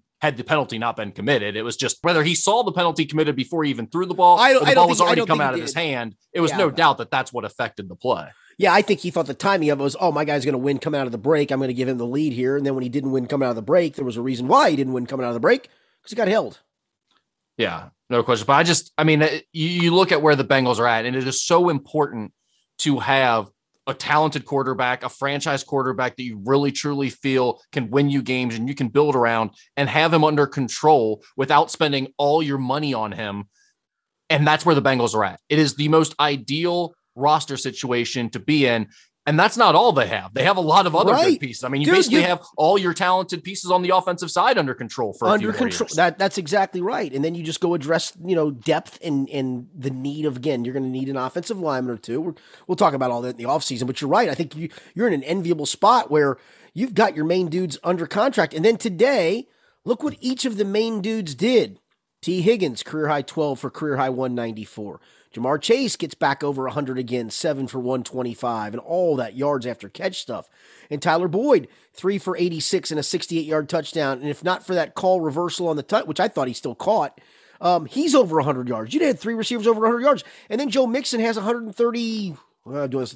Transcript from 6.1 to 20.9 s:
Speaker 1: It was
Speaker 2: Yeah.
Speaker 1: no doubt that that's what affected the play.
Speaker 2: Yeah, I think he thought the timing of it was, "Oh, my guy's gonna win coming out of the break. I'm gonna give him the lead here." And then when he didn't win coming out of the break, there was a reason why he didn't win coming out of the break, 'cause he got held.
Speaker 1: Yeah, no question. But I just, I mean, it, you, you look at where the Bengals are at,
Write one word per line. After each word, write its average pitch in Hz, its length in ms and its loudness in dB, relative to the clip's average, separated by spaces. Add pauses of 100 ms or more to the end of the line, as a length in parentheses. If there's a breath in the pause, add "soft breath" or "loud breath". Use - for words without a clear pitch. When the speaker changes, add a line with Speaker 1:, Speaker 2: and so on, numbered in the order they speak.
Speaker 1:
It 175 60 -2
was 165 120 2
Speaker 2:
Yeah. 139 60 -4
Speaker 1:
no 160 140 2
doubt 151 280 4
that 117 120 -8
that's 131 220 -4
what 113 120 -6
affected 104 440 -8
the 90 60 -16
play. 101 320 -4 (300 soft breath)
Speaker 2:
Yeah, 180 160 4
I 208 80 6
think 202 200 0
he 175 100 -4
thought 165 140 -2
the 139 80 -8
timing 180 360 2
of 139 120 0
it - 20 0
was, 139 160 -2
"Oh, 170 140 2
my 147 100 0
guy's 147 220 -2
gonna 139 120 0
win 135 220 0
coming 151 200 -4
out 135 80 -2
of 117 40 -6
the 117 60 -8
break. 143 340 0
I'm 135 80 0
gonna 131 140 -2
give 127 160 -2
him 127 80 -2
the 120 100 -4
lead 143 240 -2
here." 127 240 0
And 143 100 -2
then 135 80 0
when 131 100 -2
he 123 60 -4
didn't 135 220 -4
win 123 160 -2
coming 139 180 -2
out 123 40 0
of 113 80 -2
the 113 40 -8
break, 156 360 2
there 139 80 -6
was 117 100 -6
a 120 60 -6
reason 127 260 -4
why 185 220 6
he 151 80 0
didn't 131 160 -2
win 123 120 -4
coming 131 200 -6
out 120 60 -2
of - 20 -4
the 117 80 -4
break, 240 220 2
'cause - 480 -20
he 208 40 -12
got 208 140 0
held. 185 300 -2 (1000)
Speaker 1:
Yeah, 85 320 -4 (200)
no 120 140 2
question. 110 240 0
But 139 60 6
I 156 100 6
just, 165 340 0
I 151 60 2
mean, 156 200 6
it, 151 280 0
you, 160 160 -4
you 170 260 2
look 185 200 6
at 147 80 2
where 147 160 6
the 131 80 -2
Bengals 123 340 2
are 120 80 2
at, 113 180 2